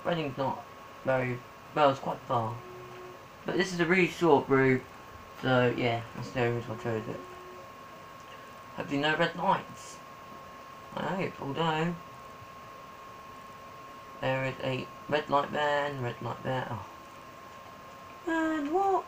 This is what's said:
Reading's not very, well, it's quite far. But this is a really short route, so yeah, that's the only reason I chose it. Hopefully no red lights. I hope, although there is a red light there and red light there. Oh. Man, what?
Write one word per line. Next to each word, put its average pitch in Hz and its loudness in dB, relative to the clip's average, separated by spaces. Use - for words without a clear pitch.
Reading's 156 0
not - 0
very, 127 2
well, 147 10
it's 131 2
quite 156 -4
far. 117 2
But - 0
this 185 2
is 170 -4
a 170 6
really 175 6
short 151 8
route, 131 8
so 123 6
yeah, 117 2
that's - -6
the 131 2
only 120 4
reason 110 -4
I - -10
chose 113 0
it. 143 -6
Hopefully 143 0
no 151 4
red 165 2
lights. - 0
I - -2
hope, 175 0
although 160 2
there 131 2
is 131 -2
a 131 -2
red 147 0
light 139 4
there 147 4
and 139 -2
red 120 -2
light 120 -6
there. 127 0
Oh. 101 -6
Man, 320 2
what? 392 6